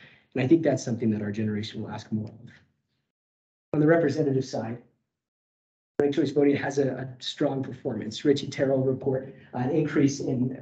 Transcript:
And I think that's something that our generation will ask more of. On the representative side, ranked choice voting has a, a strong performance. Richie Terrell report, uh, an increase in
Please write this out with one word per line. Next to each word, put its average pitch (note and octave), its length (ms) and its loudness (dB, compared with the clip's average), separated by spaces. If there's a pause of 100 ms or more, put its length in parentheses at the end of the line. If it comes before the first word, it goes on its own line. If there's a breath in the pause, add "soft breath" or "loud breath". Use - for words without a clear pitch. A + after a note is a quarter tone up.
(340 soft breath)
And B2+ 80 0
I C3 60 2
think E3 140 6
that's C3+ 200 2
something A2+ 280 -2
that G#2+ 100 0
our G#2 100 -4
generation G#2+ 520 -4
will - 80 -10
ask - 200 -12
more G#2+ 180 -4
of. - 220 -20 (1200)
On D3+ 60 4
the D3+ 80 4
representative D3 560 2
side, A#2 340 -6 (1200)
ranked C#3+ 140 2
choice C#3+ 160 2
voting C#3+ 240 4
has - 240 -2
a, B2+ 140 2
a - 160 -8 (100)
strong C3+ 420 -2
performance. A2 640 -6
Richie C#3+ 220 4
Terrell C3+ 380 0
report, C3 500 -2 (180 loud breath)
uh, B2+ 60 -6
an B2+ 120 -2
increase D3+ 500 2
in B2+ 420 -2